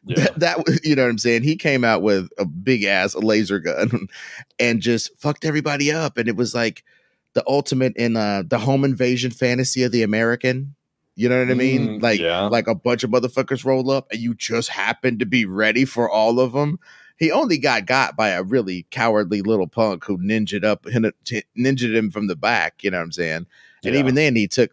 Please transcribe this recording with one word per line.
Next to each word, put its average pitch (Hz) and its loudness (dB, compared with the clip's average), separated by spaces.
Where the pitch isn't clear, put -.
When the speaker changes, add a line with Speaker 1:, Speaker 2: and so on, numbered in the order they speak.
Speaker 1:
Yeah. 131 -4
Speaker 2:
That, 156 0
that 170 0
was, 156 0
you 151 2
know 131 4
what 123 2
I'm 117 -2
saying? 117 2
He 156 2
came 139 0
out 107 4
with 95 2
a 101 0
big 98 0
ass 98 2
laser 107 2
gun 95 -2
<laughs> - -20
and 117 2
just 113 0
fucked 147 -4
everybody 147 0
up. 156 -2
And 113 0
it 113 0
was 117 -2
like 117 -2
the - 0
ultimate 131 0
in, 117 0
uh, 104 0
the 120 0
home 135 0
invasion 127 0
fantasy 123 0
of 120 0
the 117 2
American. 120 0
You 117 0
know 127 4
what 127 2
I - 4
mean? 123 0
Speaker 1:
Mm, - -4
Speaker 2:
Like, 110 2
Speaker 1:
yeah. 87 0
Speaker 2:
like 113 0
a 113 0
bunch 120 -2
of 117 -2
motherfuckers 127 -2
roll 131 0
up 135 -2
and 113 -6
you 117 -2
just 117 -4
happen 117 -2
to 120 0
be 113 0
ready 107 2
for 120 -2
all 110 2
of 127 0
'em. 147 -2
He 160 2
only 214 0
got 120 0
got 127 2
by 110 0
a 90 -2
really 95 -2
cowardly 107 0
little 98 0
punk 104 -2
who 101 -4
ninja'd 98 -2
up, 104 0
ninja'd 117 -2
him 107 0
from 107 -4
the 92 -4
back, 92 -2
you 98 0
know 92 -4
what 85 -4
I'm 85 -10
saying? 85 -4
And 113 -2
Speaker 1:
Yeah. 139 2
Speaker 2:
even 131 2
then 143 4
he 104 2
took, 117 0